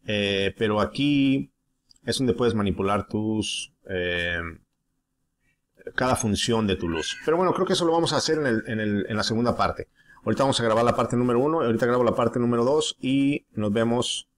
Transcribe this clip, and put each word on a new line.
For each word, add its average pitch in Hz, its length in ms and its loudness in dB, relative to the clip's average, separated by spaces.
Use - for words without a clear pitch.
Eh, 101 500 0
pero 107 240 0
aquí 139 720 0
es 110 140 -2
donde 123 140 2
puedes 117 220 2
manipular 98 540 0
tus, 107 640 -4
eh, 87 480 -2
cada 127 180 2
función 110 540 0
de 92 80 2
tu 87 120 -4
luz. 80 360 -4
Pero 160 120 2
bueno, 180 160 2
creo 185 140 0
que 196 60 -2
eso 170 120 0
lo 165 80 2
vamos 165 200 0
a 139 60 0
hacer 156 200 0
en 147 80 -2
el, 110 220 0
en 110 100 -6
el, 104 300 -2
en 107 80 -4
la 104 80 -2
segunda 117 320 0
parte. - 320 -2
Ahorita 110 200 0
vamos 131 160 0
a 117 40 -2
grabar 113 200 4
la 117 100 2
parte - 220 0
número 123 240 2
uno, 156 220 0
y 117 40 0
ahorita 117 200 2
grabo 123 180 2
la 110 100 4
parte 120 240 0
número 120 260 2
dos 151 360 0
y 139 520 0
nos 107 200 -2
vemos 117 640 -2